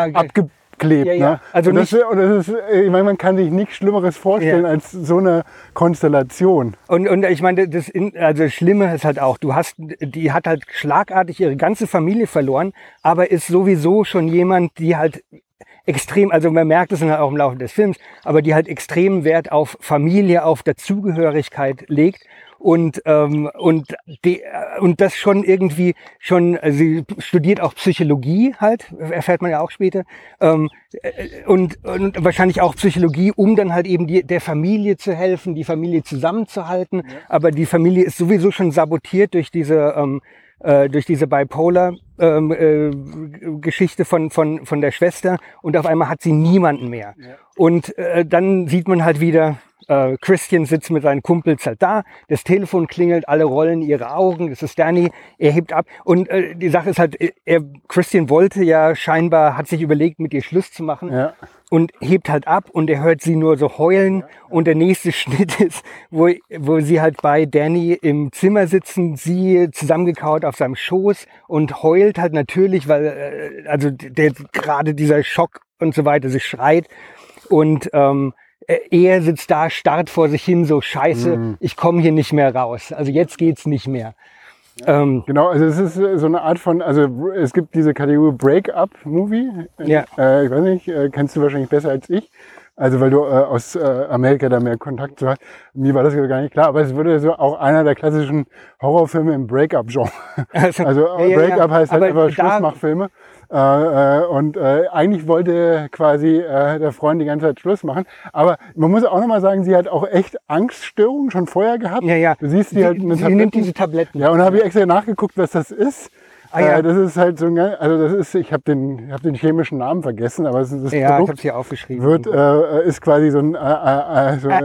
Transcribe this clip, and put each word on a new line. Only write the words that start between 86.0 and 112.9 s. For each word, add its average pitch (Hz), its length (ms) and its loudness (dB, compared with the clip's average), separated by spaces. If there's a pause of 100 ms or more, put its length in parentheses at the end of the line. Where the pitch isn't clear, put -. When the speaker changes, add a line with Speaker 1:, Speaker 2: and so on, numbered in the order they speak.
Speaker 2:
so 151 100 0
eine 160 140 0
Art 165 180 -2
von, 175 220 -2
also 143 500 0
es 170 220 -2
gibt 170 220 -2
diese 156 180 2
Kategorie 147 420 2
Break-up-Movie. 180 1300 -2 (120)
Speaker 1:
Ja. 151 260 0 (120)
Speaker 2:
Äh, 135 280 4
ich 123 60 -2
weiß 143 100 0
nicht, 185 260 -2
äh, 143 220 -2
kennst 143 260 -4
du 156 60 -2
wahrscheinlich 139 280 -2
besser 147 200 0
als 135 200 -6
ich. 190 200 -4 (460)
Also 131 260 0
weil 131 80 4
du, 139 160 4
äh, - 20 -4
aus, 135 480 0
äh, 175 40 -6 (300)
Amerika 135 380 2
da 123 140 0
mehr 120 160 -2
Kontakt 139 420 -12
zu 131 80 -2
hast. 135 140 -2 (320)
Mir 135 220 0
war 131 80 4
das 143 120 2
gar 131 260 0
nicht 147 120 -8
klar, 156 140 4
aber 143 120 0
es 135 160 0
würde 156 240 2
so 156 160 2
auch 147 240 0
einer 156 240 2
der 147 100 2
klassischen 151 520 -2 (360)
Horrorfilme 160 520 2
im 135 140 -4
Break-up-Genre. 123 640 -2 (440)
Speaker 1:
Also, 175 320 0
Speaker 2:
Also, 139 200 2
Speaker 1:
ja, 175 140 -2
ja, 175 80 2
ja. 185 100 4
Speaker 2:
Break-up 165 340 2
heißt 160 200 2
halt 170 120 2
Speaker 1:
Aber 160 200 2
Speaker 2:
einfach 147 140 0
Speaker 1:
da 185 120 2
Speaker 2:
Schlussmachfilme. 175 600 -2 (420)
Äh, 139 680 2
äh, 175 60 0
und, 151 280 -2
äh, 147 280 2 (100)
eigentlich 165 340 0
wollte 170 640 0
quasi, 151 460 2
äh, 151 420 0
der 151 140 -2
Freund 156 260 -2
die 151 60 -4
ganze 147 220 -2
Zeit 143 120 -2
Schluss 196 240 -4
machen. 160 220 -6 (260)
Aber 160 260 0 (180)
man 160 160 2
muss 220 120 2
auch 185 160 0
nochmal 220 220 0
sagen, 190 240 0
sie 185 100 2
hat 180 140 2
auch 170 180 -2
echt 190 300 -2 (100)
Angststörungen 233 840 -2
schon 180 160 -2
vorher 226 320 -2
gehabt. 202 240 -4
Speaker 1:
Ja, 170 120 2
ja. 160 240 2
Speaker 2:
Du 151 80 -6
siehst, 190 240 0
die 165 40 -6
Speaker 1:
Sie, 190 100 4
Speaker 2:
hat 175 100 2